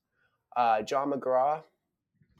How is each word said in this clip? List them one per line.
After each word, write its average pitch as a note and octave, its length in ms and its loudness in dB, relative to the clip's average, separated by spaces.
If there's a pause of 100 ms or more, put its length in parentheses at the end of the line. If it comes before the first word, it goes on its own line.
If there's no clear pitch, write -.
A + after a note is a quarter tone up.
(560)
Uh, A#2 260 2
John C#3+ 300 -2
McGraw, C3+ 500 0 (800)